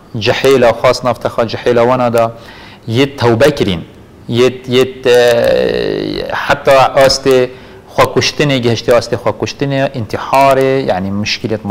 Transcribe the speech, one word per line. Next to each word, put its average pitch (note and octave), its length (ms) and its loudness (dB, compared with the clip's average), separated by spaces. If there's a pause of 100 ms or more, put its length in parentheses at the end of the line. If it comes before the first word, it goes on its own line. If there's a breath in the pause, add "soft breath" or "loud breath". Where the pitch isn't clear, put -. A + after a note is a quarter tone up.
(260)
جەحێلە، B2 440 2 (100)
خواست B2+ 280 2
نافتەخا A#2+ 440 -4
جەحێلە A#2+ 380 0
وانادا، A#2+ 360 0 (720 loud breath)
یەت C#3 140 0 (100)
تەوبە A#2+ 360 2
کرین، F#2+ 240 -2 (580)
یەت، B2 200 0 (180)
یەت، C3 200 0 (100)
ئە، A#2+ 120 6 (1300)
حتا C#3 340 2 (160)
ئاستێ C3+ 420 2 (560 loud breath)
خوا C3 200 2
کوشتنێ، C#3 520 -2
گەهشتی A#2 320 0
ئاستێ A2+ 240 -2
خوا G#2+ 100 -2 (100)
کوشتنێ، C3+ 400 -4 (140)
ئینتیحارێ، C3+ 800 0 (180)
یعنی F#2+ 180 -4 (120)
مشکلێت G#2+ 500 -6